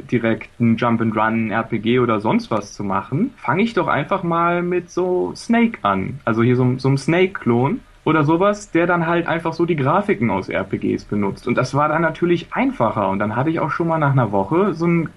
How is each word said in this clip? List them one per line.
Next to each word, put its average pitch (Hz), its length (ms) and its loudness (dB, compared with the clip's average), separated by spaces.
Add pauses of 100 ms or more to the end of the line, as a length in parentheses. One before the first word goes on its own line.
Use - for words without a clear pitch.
(120)
direkt 113 480 -2
ein 117 180 2
Jump 117 240 0
and 110 160 0
Run, 110 340 0
R 110 120 -2
P 113 160 -4
G 117 200 2
oder 117 220 2
sonst 165 300 0
was 107 220 -4
zu - 100 -10
machen. 101 540 -4
Fang 151 220 -2
ich 226 140 0
doch 170 140 0
einfach 160 360 -2
mal 170 400 0
mit 175 280 -4
so 180 440 -2
Snake 233 460 0
an. 101 420 0
Also 113 200 2
hier 123 120 4
so, 127 220 2
so 131 100 -2
einem 135 100 4
Snake-Klon 165 840 2 (240)
oder 156 200 2
sowas, 185 480 0
der 165 140 2
dann 170 220 2
halt 170 200 0
einfach 165 260 -4
so 170 120 0
die 165 100 0
Grafiken 143 540 0
aus 92 200 -2
R 92 140 -2
P 104 140 -4
Gs 104 280 -4
benutzt. 101 420 -4
Und 120 80 0
das 131 180 -2
war 147 160 2
dann 160 140 0
natürlich 170 500 -2
einfacher. 110 560 0
Und 98 100 0
dann 107 160 -2
hatte 139 140 0
ich 165 100 -2
auch 151 120 -2
schon 170 160 -2
mal 165 100 0
nach 143 140 2
einer 123 200 2
Woche 156 440 0
so 165 100 -4
ein 170 320 0